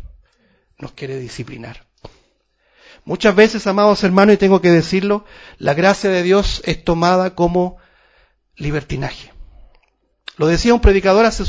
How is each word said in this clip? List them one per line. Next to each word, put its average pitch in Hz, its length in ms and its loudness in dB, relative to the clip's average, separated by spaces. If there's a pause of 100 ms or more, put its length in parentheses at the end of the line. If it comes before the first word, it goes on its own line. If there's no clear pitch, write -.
(800)
nos 139 140 -16
quiere 135 260 -12
disciplinar. 120 640 -16 (1200)
Muchas - 300 -2
veces, 214 320 2
amados 202 360 2
hermanos, 196 340 4
y - 20 -8
tengo 190 240 2
que 175 80 4
decirlo, 190 560 0 (320)
la 147 160 -2
gracia 190 340 0
de 180 140 0
Dios 190 420 0
es 160 200 -6
tomada 180 500 0
como 180 420 -2 (800)
libertinaje. 143 720 -8 (1080)
Lo 151 80 0
decía 170 260 2
un 240 80 2
predicador 196 460 2
hace 220 220 -4